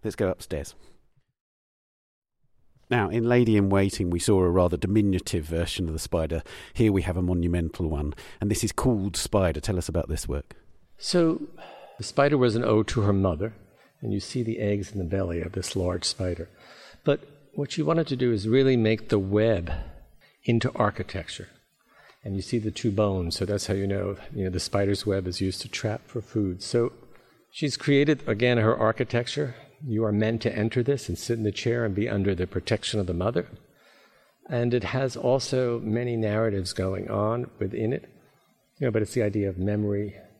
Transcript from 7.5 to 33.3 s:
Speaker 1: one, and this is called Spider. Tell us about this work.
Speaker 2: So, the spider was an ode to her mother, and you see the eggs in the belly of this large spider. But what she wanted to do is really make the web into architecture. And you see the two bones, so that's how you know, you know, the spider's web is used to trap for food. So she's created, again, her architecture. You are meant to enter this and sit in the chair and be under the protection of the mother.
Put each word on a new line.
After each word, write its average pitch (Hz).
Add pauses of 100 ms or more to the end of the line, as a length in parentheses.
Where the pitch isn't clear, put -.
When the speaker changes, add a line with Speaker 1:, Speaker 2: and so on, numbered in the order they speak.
Speaker 1:
one, 73 (260)
and 101
this -
is -
called 101
Spider. 90
Tell 92
us 85
about 82
this 76
work. 71 (440)
Speaker 2:
So, 170 (560)
the -
spider 143
was 123
an 117
ode 110
to 117
her 101
mother, 95 (480)
and 110
you 101
see 123
the 113
eggs 104
in 104
the 92
belly 87
of 87
this -
large 90
spider. 87 (560)
But 143 (340)
what 143
she 165
wanted 156
to 139
do 123
is 107
really 131
make 110
the 107
web 98 (720)
into 117
architecture. - (720)
And 98
you 98
see 120
the 107
two 113
bones, 95
so 92
that's 101
how 101
you 98
know, 98 (160)
you 98
know, 95
the 90
spider's 101
web 95
is 90
used 95
to -
trap 110
for -
food. 95
So 120 (600)
she's -
created, 143
again, 123
her 110
architecture. 120 (320)
You 113
are 104
meant 110
to -
enter 113
this 131
and 87
sit 117
in 110
the 104
chair 120
and 101
be 104
under 98
the 90
protection -
of 95
the 90
mother. 90 (1040)